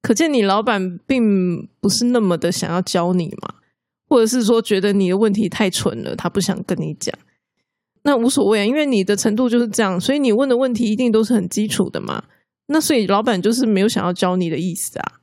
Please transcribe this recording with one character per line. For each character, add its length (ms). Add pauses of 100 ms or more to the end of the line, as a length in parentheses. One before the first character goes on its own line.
可 100
见 200
你 100
老 180
板 460
并 600 (120)
不 80
是 180
那 140
么 160
的 140
想 180
要 140
教 300
你 140 (140)
嘛， 140 (540)
或 100
者 80
是 160
说 180
觉 200
得 120
你 160
的 80
问 160
题 160
太 220
蠢 320
了， 140
他 120
不 120
想 240
跟 160
你 180
讲。 180 (840)
那 140
无 120
所 160
谓 180
啊， 20
因 100
为 100
你 200
的 100
程 220
度 120
就 120
是 80
这 120
样， 200
所 120
以 60
你 140
问 160
的 80
问 180
题 160
一 60
定 160
都 100
是 100
很 160
基 200
础 200
的 120
嘛。 240 (420)
那 140
所 160
以 100
老 160
板 180
就 120
是 120
没 160
有 80
想 160
要 80
教 220
你 160
的 80
意 160
思 240
啊。 140 (100)